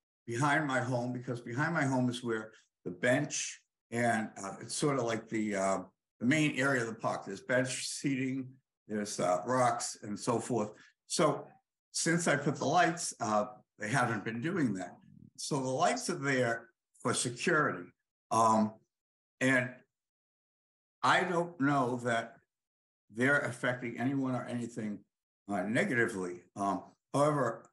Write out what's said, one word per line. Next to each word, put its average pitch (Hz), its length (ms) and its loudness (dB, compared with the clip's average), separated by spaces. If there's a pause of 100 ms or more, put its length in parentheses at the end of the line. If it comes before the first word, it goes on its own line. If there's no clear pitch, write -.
(260)
behind 143 400 2
my 131 140 0
home, 123 320 -2
because 123 280 -6
behind 156 340 -2
my 156 100 2
home 127 240 4
is 120 160 -4
where 110 280 -4 (320)
the 92 60 -6
bench 127 680 0 (300)
and, 113 380 0 (140)
uh, 95 180 -6
it's - 140 -10
sort 143 240 0
of 120 60 0
like 113 240 -4
the, 110 260 -2
uh, 95 240 2 (420)
the 110 60 -2
main 151 320 4
area 131 240 2
of 113 60 -2
the 110 60 -6
park. 104 300 -4
There's 98 160 -8
bench 127 460 0
seating, 131 640 -2 (380)
there's, 104 320 -4
uh, 90 280 2
rocks 123 560 0
and 104 160 -6
so 120 200 0
forth. 107 320 -2 (360)
So - 400 0 (460)
since 165 360 2
I 147 80 4
put 139 200 0
the - 100 -4
lights, 165 540 2
uh, 107 260 2 (320)
they 104 100 -6
haven't 117 360 0
been 117 160 -4
doing 151 340 0
that. 92 220 -8 (400)
So - 240 -4
the 131 80 -2
lights 160 420 0
are 165 80 -4
there 127 500 0 (320)
for 120 140 -2
security. 123 720 0 (420)
Um, 113 440 4 (680)
and 127 300 2 (1300)
I 175 200 4
don't 170 380 0
know 135 440 2
that 117 300 0 (800)
they're 135 240 4
affecting 123 600 -4
anyone 131 360 0
or 123 120 -4
anything, 110 520 -6 (500)
uh, 101 140 0
negatively. 104 800 0 (140)
Um, 98 260 -2 (320)
however, 139 580 0